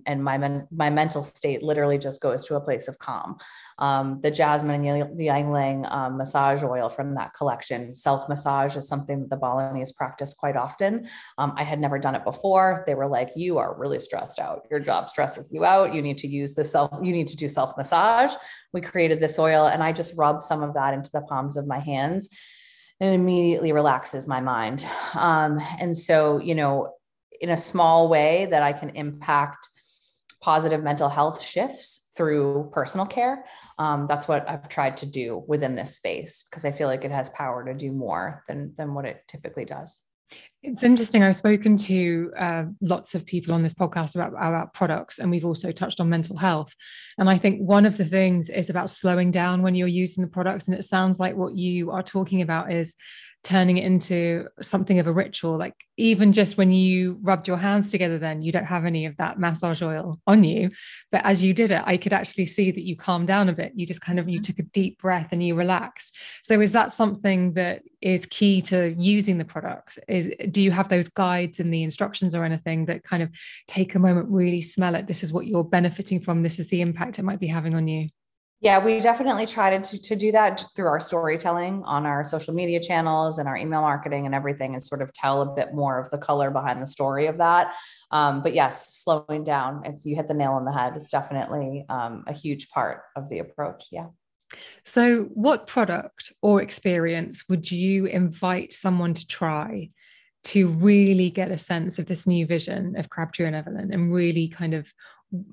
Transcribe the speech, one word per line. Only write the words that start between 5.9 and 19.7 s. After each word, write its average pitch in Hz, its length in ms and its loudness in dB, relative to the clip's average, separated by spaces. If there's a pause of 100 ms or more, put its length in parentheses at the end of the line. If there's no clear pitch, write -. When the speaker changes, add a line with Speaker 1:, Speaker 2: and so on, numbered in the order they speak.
Speaker 1:
massage 139 460 0
oil 123 260 -2
from 139 260 -6
that - 180 -8
collection, 123 600 -6
self-massage 139 840 -2
is 135 120 -8
something 143 320 -6
that 131 100 -8
the 135 80 -6
Balinese 131 540 -4
practice 139 420 -10
quite 143 220 -4
often. 196 520 -4 (300)
Um, 139 200 -2
I 147 60 -2
had 147 160 -4
never 139 200 -2
done 139 160 -2
it - 80 -6
before. 190 640 2
They 147 80 0
were 135 140 -2
like, 127 280 -2
"You 170 220 -2
are 92 180 -2
really 139 240 -4
stressed - 380 -10
out. - 320 -8
Your 151 100 -2
job 135 300 -2
stresses - 420 -6
you 160 140 -2
out. 190 280 6
You 151 100 -2
need 143 160 -4
to 143 80 -8
use 143 260 -6
the 151 100 0
self, 143 280 2 (100)
you 185 100 0
need 165 180 0
to 156 60 -10
do 151 120 -6
self-massage." 214 880 2 (380)
We 180 80 -4
created 165 380 2
this 156 200 0
oil 156 260 6
and 156 160 4